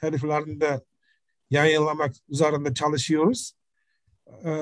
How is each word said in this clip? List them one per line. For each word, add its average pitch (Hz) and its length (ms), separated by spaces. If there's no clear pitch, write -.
harflerinde 151 840
yayınlamak 151 640
üzerinde 147 460
çalışıyoruz. 156 800
E, - 240